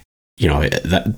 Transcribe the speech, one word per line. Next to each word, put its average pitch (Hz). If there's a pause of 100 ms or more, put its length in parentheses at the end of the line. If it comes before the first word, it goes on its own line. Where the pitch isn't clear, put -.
(380)
you 85
know, 73
that, -